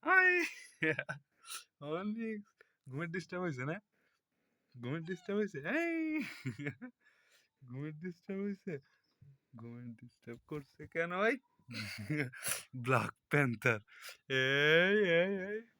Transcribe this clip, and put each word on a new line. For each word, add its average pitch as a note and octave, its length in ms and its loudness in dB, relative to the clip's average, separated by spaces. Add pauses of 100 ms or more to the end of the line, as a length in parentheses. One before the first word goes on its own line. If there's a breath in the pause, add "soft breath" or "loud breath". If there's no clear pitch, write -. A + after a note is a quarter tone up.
আই! F4+ 420 6 (1400 loud breath)
অনেক G#3 600 -4 (480 soft breath)
ঘুমের D3+ 220 -8
ডিস্টার্ব F3+ 320 -6
হয়েছে C3+ 220 -4
না? E3 160 -4 (1000)
ঘুমের C#3+ 240 -4
ডিস্টার্ব F#3+ 340 -4
হয়েছে? G#3 200 -2
এই! D#4 640 -2 (1400 soft breath)
ঘুমের C#3+ 360 -10
ডিস্টার্ব F#3 400 -8
হয়েছে? G3 380 -6 (760)
ঘুমের A#2 380 -12
ডিস্টার্ব A#2+ 520 -16
করছে D3+ 400 -12
কেন F3 320 -2
ভাই? A3+ 180 4 (1400 loud breath)
ব্ল্যাক A#2+ 380 0 (160)
প্যান্থার। A#2+ 500 4 (480 loud breath)
এই, D3 680 6 (100)
এই, F3 240 4 (140)
এই। G#3+ 140 -6 (200)